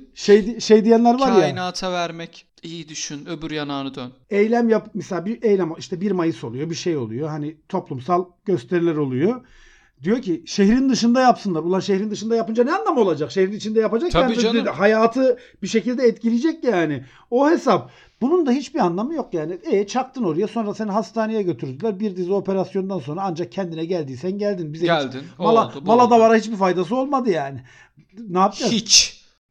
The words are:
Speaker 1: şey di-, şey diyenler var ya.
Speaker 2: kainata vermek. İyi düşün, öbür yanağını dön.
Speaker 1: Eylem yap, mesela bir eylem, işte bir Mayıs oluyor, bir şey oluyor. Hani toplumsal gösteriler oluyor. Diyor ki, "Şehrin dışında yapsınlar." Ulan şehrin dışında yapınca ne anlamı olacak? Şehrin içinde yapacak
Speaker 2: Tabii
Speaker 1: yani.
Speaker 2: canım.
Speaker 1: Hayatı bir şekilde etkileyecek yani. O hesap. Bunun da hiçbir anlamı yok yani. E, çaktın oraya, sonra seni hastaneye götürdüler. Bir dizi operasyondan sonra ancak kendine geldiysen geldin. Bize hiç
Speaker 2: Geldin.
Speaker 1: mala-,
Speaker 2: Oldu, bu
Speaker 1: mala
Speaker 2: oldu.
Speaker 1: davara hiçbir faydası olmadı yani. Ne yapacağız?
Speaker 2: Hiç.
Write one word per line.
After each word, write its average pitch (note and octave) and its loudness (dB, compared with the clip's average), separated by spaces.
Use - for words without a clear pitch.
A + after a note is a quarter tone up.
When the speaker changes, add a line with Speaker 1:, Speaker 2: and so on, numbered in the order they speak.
Speaker 1:
şey G3+ 6
di-, A3+ -6
şey G#3+ 6
diyenler A#3 6
var C4+ 4
ya. A#3 4
Speaker 2:
kainata F3+ 0
vermek. E3+ -6
İyi E3 -12
düşün, D#3 -12
öbür D#3 -10
yanağını C#3+ -6
dön. B2+ -12
Speaker 1:
Eylem A3+ 2
yap, G#3+ 0
mesela F3 -8
bir A3+ -6
eylem, F#3+ 2
işte F3 -10
bir G3+ -2
Mayıs E3 -2
oluyor, C3+ -6
bir E3 -6
şey E3+ -4
oluyor. B2 -6
Hani D3+ -8
toplumsal D3+ -4
gösteriler E3+ 0
oluyor. D3+ 0
Diyor A3 0
ki, E3+ -4
"Şehrin A#3+ 4
dışında A#3+ 2
yapsınlar." G3+ -2
Ulan F3+ -2
şehrin G3 -2
dışında G#3+ -4
yapınca A3+ 0
ne C#4+ 0
anlamı F#4+ 0
olacak? D3+ 0
Şehrin F#3+ 0
içinde G#3+ -2
yapacak A3+ 0
Speaker 2:
Tabii C4 2
Speaker 1:
yani. A#3 0
Speaker 2:
canım. A3+ 0
Speaker 1:
Hayatı A3+ 2
bir G3 -4
şekilde A#3 0
etkileyecek A#3+ 0
yani. D#3+ 0
O C#4 4
hesap. G3+ 2
Bunun D#4 2
da B3+ 2
hiçbir C#4+ -2
anlamı G3+ -2
yok C#4 -6
yani. E3 -6
E, G#3 2
çaktın B3+ -6
oraya, F3+ -2
sonra G#3 -6
seni G#3+ -6
hastaneye A3 -2
götürdüler. F3 -6
Bir G#3 -4
dizi F3+ -4
operasyondan F#3+ -2
sonra D3+ -8
ancak F3 -6
kendine E3 -6
geldiysen E3 -6
geldin. F#3+ -4
Bize D#3+ -8
hiç E3+ 2
Speaker 2:
Geldin. C3+ -2
Speaker 1:
mala-, A3 4
Speaker 2:
Oldu, - -12
bu - -14
Speaker 1:
mala A#3 6
Speaker 2:
oldu. A3 4
Speaker 1:
davara A3+ 8
hiçbir A3 -4
faydası F#3 0
olmadı C4 -2
yani. C#3 -4
Ne F3+ -2
yapacağız? G#3 0
Speaker 2:
Hiç. - 0